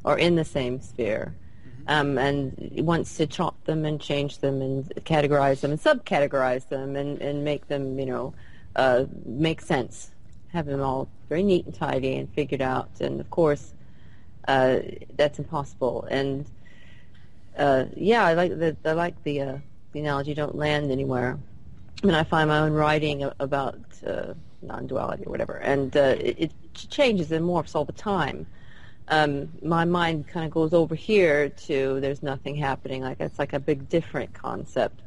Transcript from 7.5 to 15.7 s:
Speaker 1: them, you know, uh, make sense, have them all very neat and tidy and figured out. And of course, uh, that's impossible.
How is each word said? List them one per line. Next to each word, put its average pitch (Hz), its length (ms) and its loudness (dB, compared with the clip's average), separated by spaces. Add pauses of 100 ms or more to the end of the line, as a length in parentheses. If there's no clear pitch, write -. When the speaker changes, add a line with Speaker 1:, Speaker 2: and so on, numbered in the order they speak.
Speaker 1:
them, 135 300 -2
you 135 80 -2
know, 127 280 -4 (420)
uh, 127 280 6 (200)
make 156 360 0
sense, - 500 -2 (420)
have 165 140 -2
them 139 160 -2
all 135 260 -2 (200)
very 160 140 0
neat 196 240 4
and 160 80 -10
tidy 135 420 0
and 135 180 -4
figured 139 280 0
out. 131 280 -2 (100)
And 139 200 -2
of 147 100 -10
course, 151 420 2 (760)
uh, 131 340 6 (360)
that's 147 220 4
impossible. 139 720 -2